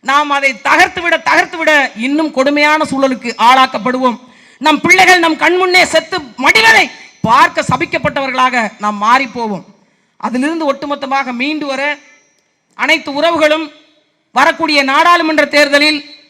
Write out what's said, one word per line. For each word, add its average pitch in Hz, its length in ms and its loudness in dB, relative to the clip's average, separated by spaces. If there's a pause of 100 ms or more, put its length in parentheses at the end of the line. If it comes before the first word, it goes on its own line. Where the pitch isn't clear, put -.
நாம் 285 320 0
அதை 277 140 0 (160)
தகர்த்து 359 380 2
விட, 339 100 0 (140)
தகர்த்து 349 320 0
விட 311 100 0 (360)
இன்னும் 294 300 -2
கொடுமையான 294 540 2
சூழலுக்கு 269 400 -2 (180)
ஆளாக்கப்படுவோம். 254 680 0 (500)
நம் 302 180 2
பிள்ளைகள் 359 400 4
நம் 330 180 -2
கண்முன்னே 359 400 2 (100)
செத்து 320 260 -2 (260)
மடிவதை 440 400 4 (420)
பார்க்க 294 440 2
சபிக்கப்பட்டவர்களாக 254 920 -2 (220)
நாம் 208 200 -2
மாறிப்போவோம். 233 640 -2 (600)
அதிலிருந்து 294 440 -4
ஒட்டுமொத்தமாக 277 720 -6
மீண்டு 294 320 -6
வர 262 100 -6 (960)
அனைத்து 285 400 -2
உறவுகளும் 311 480 0 (720)
வரக்கூடிய 311 420 0 (120)
நாடாளுமன்ற 320 520 2 (120)
தேர்தலில் 285 440 2 (300)